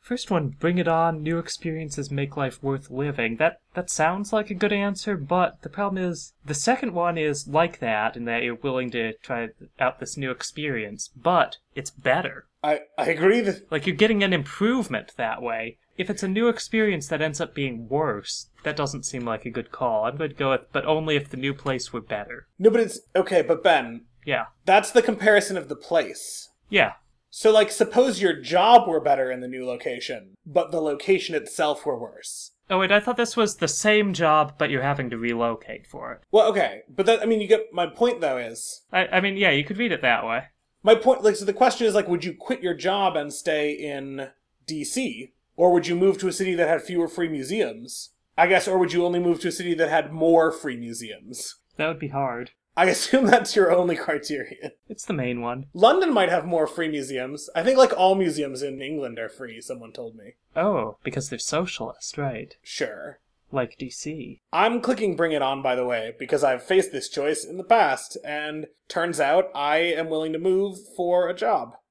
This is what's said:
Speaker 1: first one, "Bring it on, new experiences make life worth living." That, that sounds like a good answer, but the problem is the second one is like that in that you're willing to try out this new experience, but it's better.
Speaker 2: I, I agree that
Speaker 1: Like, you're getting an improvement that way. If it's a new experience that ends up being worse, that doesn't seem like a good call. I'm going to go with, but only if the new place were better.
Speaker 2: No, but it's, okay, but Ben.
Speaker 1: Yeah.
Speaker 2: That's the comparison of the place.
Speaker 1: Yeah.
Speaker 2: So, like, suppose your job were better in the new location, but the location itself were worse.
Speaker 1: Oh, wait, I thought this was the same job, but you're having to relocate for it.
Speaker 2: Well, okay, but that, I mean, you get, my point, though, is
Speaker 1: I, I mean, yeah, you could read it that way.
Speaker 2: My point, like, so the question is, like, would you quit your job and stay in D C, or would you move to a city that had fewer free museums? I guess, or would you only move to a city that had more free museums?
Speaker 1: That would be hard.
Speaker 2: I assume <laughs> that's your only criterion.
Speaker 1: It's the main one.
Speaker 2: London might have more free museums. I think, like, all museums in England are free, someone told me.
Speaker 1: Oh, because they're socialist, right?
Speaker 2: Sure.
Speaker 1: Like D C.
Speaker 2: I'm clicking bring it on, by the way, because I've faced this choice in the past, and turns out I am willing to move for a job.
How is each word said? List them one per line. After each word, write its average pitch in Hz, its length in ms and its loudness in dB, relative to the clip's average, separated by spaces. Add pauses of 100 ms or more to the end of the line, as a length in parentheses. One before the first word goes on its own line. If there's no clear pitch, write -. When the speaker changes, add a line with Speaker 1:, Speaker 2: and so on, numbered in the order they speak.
Speaker 1:
first - 300 -6
one, 156 180 0 (100)
"Bring 175 200 0
it 170 100 0
on, 165 340 0
new 165 160 -2
experiences 156 720 -8
make 139 260 -4
life 135 260 -4
worth 135 280 -4
living." 127 460 -4
That, 160 240 0 (140)
that 180 160 -6
sounds 180 420 0
like 214 180 0
a 208 40 -4
good 202 180 0
answer, 202 440 -2
but 175 460 0
the - 60 -12
problem 190 340 -4
is 175 300 -6 (120)
the 147 100 -6
second 226 400 0
one 170 240 0
is 143 300 -2
like 165 320 0
that 110 360 0
in 117 100 -10
that 117 180 -2
you're 120 100 -4
willing 127 380 -4
to 113 220 -4
try 117 340 -8 (320)
out 127 180 0
this - 180 -12
new 135 140 -6
experience, 120 800 -8
but 160 480 2 (180)
it's 139 160 -10
better. 135 560 -2 (160)
Speaker 2:
I, 151 200 0 (140)
I 135 100 0
agree 175 340 4
that 196 320 -4
Speaker 1:
Like, 151 140 -2
you're 185 100 -2
getting 214 260 4
an 190 100 2
improvement 175 840 -2
that 117 260 -4
way. 113 360 -6 (200)
If 185 100 -4
it's 202 140 -4
a 190 60 -4
new 214 200 2
experience 220 600 0
that 151 120 -2
ends 156 200 -2
up 165 140 -6
being 120 340 -6
worse, 131 600 -4 (140)
that 147 140 -4
doesn't 143 280 -6
seem 123 200 -8
like 113 200 -6
a 123 60 -10
good 117 220 -10
call. 110 320 -2
I'm 127 120 -4
going 151 140 -4
to 135 60 -16
go 135 160 -2
with, 127 200 -4
but 135 140 -2
only 156 300 0
if 143 140 -4
the 139 60 -10
new 135 160 -4
place 135 400 -6
were 120 80 -6
better. 107 460 -10 (120)
Speaker 2:
No, 208 120 6
but 233 100 2
it's, 214 200 -2 (160)
okay, 185 260 4
but 160 220 0
Ben. 123 400 2 (200)
Speaker 1:
Yeah. 120 220 -2 (200)
Speaker 2:
That's 196 260 6
the 240 100 8
comparison 208 540 4
of 143 120 -6
the 147 80 -8
place. - 760 -4 (180)
Speaker 1:
Yeah. 156 240 4 (400)
Speaker 2:
So, - 200 4
like, 214 180 6
suppose 233 500 2
your 170 180 2
job 190 500 6
were 160 120 0
better 135 300 2
in 127 100 -6
the 123 80 -10
new 127 160 -8
location, 120 680 -8 (100)
but 175 280 -2
the 165 100 -2
location 156 520 0
itself 151 520 -2
were 131 120 -4
worse. - 540 -14 (160)
Speaker 1:
Oh, 190 120 2
wait, 185 120 2
I 208 80 6
thought 233 160 -2
this 233 200 -2
was 214 200 2
the 160 120 0
same 214 440 2
job, 151 460 4
but 151 100 0
you're 135 140 0
having 139 280 -2
to 117 80 -6
relocate 117 680 -4
for 123 260 -14
it. 117 80 -16 (120)
Speaker 2:
Well, 214 180 8
okay, 131 380 0
but 180 180 -2
that, 226 160 4
I 214 40 -2
mean, 226 140 2
you 202 60 -4
get, 220 260 2
my 175 140 -2
point, 226 340 0
though, 139 160 -2
is 120 460 -10 (100)
Speaker 1:
I, 185 140 2
I 185 140 2
mean, 196 160 -2
yeah, 196 140 4
you 143 140 2
could 196 140 -8
read 233 140 0
it 147 100 -4
that 120 240 2
way. 117 180 -4 (380)
Speaker 2:
My 214 140 8
point, 233 260 2
like, 208 140 4
so 202 80 -8
the 202 80 -2
question 254 340 2
is, 202 80 2
like, 196 140 2
would 175 160 -2
you 175 100 -6
quit - 280 -6
your 175 120 -2
job 185 420 0
and 147 160 -4
stay 151 400 -2
in 139 580 -8 (360)
D 156 160 -8
C, 131 500 -6 (240)
or 175 160 6
would 170 140 4
you 170 80 -2
move 190 240 2
to 190 100 -2
a 175 40 -2
city 185 240 -2
that 170 120 2
had 160 140 0
fewer 170 240 -2
free 170 220 -4
museums? 135 840 -6 (260)
I 175 120 4
guess, 185 180 4
or 190 120 0
would 165 140 2
you 175 140 2
only 175 140 0
move 175 200 0
to 185 80 -4
a 165 40 -2
city 175 220 -4
that 156 140 2
had 156 240 0
more 160 380 6
free 151 260 -8
museums? 117 840 -12 (160)
Speaker 1:
That 156 100 -4
would 160 140 -4
be 147 80 -8
hard. 131 420 -6 (260)
Speaker 2:
I 180 100 6
assume 254 400 2
<laughs> - 0 -
that's 226 300 6
your 185 160 6
only 175 240 2
criterion. 147 760 -6 (180)
Speaker 1:
It's - 160 -14
the - 80 -6
main 123 300 -4
one. 123 320 -6
Speaker 2:
London 294 400 6
might 185 160 4
have 170 160 0
more 165 200 2
free 160 220 -4
museums. 135 640 -8
I 165 80 0
think, 262 140 4
like, 262 180 8
all 190 200 6
museums 147 480 -2
in 139 180 -6
England 135 380 -8
are 113 100 -8
free, 117 320 -14
someone 117 320 -14
told 113 240 -14
me. 104 200 -20 (200)
Speaker 1:
Oh, 160 480 -2
because 135 240 -6
they're 120 100 -10
socialist, - 760 -6
right? 135 460 -8
Speaker 2:
Sure. - 560 -10 (340)
Speaker 1:
Like 127 240 -4
D 131 140 -12
C. 139 500 -12 (120)
Speaker 2:
I'm 226 280 2
clicking 208 360 -2
bring 160 160 0
it 147 100 0
on, 135 180 -2
by 131 140 0
the 123 100 -2
way, 117 340 -4
because 135 260 0
I've 131 180 2
faced 190 300 2
this 135 160 -8
choice 147 360 -2
in 165 120 -12
the 185 80 -10
past, 185 600 2
and 151 440 -8 (200)
turns 170 300 -2
out 160 360 2
I 147 240 0
am 165 300 -2
willing 160 240 -4
to 160 60 -4
move 185 400 0 (180)
for 180 320 0
a 180 60 -4
job. 160 380 -2 (180)